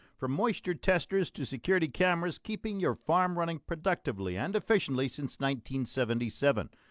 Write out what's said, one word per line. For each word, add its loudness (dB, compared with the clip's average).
From -2
moisture 0
testers 0
to -6
security 0
cameras, 0
keeping -6
your 2
farm 2
running -2
productively -2
and -2
efficiently 2
since -6
nineteen -2
seventy-seven. 0